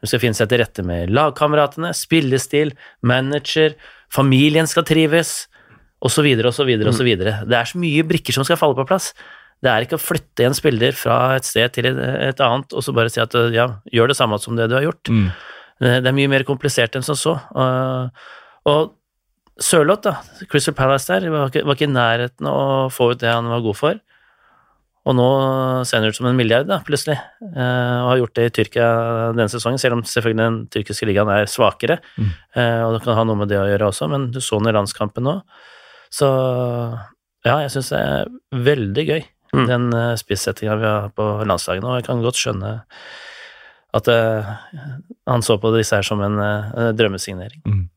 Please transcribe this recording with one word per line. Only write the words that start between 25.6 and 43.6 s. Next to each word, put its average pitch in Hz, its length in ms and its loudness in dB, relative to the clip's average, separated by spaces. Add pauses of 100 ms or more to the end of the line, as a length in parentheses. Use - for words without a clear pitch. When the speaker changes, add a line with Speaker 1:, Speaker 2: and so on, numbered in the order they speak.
Speaker 1:
ser 117 160 0
han 107 100 2
ut - 40 -8
som 127 120 -2
en 123 100 2
milliard, 120 300 2
da, 190 160 0
plutselig. 147 320 -2 (260)
Eh, 123 640 -2
og 123 80 0
har 127 80 4
gjort 120 160 -2
det 117 100 2
i 120 120 0
Tyrkia 117 320 2 (420)
denne 113 180 2
sesongen, 123 300 -2
selv 120 160 2
om 117 80 -2
selvfølgelig 113 400 0
den 113 140 0 (100)
tyrkiske 107 400 -6
ligaen 101 240 2
er 104 180 2
svakere. 120 500 0 (180)
Speaker 2:
Mm. 110 100 -2 (280)
Speaker 1:
Eh, 117 280 2
og 113 100 0
det 110 120 -4
kan 117 100 2
ha 113 80 2
noe 110 160 0
med 101 100 -2
det 101 80 2
å 98 80 2
gjøre 101 240 2
også, 151 220 -4
men 139 200 -2
du 127 80 -8
så 110 200 -2
den 110 100 2
i 107 60 2
landskampen 104 480 -2
nå. 151 140 0 (760)
Så 143 160 2 (1160)
ja, 120 180 4
jeg 135 80 -6
synes 131 180 -6
det - 140 -2
er 69 280 -2 (380)
veldig 123 380 0
gøy, 156 160 -2 (260)
Speaker 3:
Mm. 135 160 2
Speaker 1:
den, 123 280 2
eh, 117 220 0
spissettingen 107 640 -4
vi 110 80 -2
har 104 240 -2
på 107 160 -4 (220)
landslaget 92 340 -2
nå. 123 160 -4
Jeg 120 80 -6
kan 120 160 -2
godt 120 160 0
skjønne 107 460 -6 (1120)